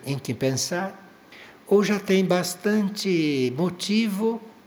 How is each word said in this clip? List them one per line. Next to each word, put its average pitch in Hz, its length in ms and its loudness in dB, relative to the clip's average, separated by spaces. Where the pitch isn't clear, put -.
em 135 140 -4
que 135 140 -6
pensar 139 680 -4
ou 202 180 4
já 196 160 0
têm 190 240 2
bastante 180 1300 0
motivo 202 840 0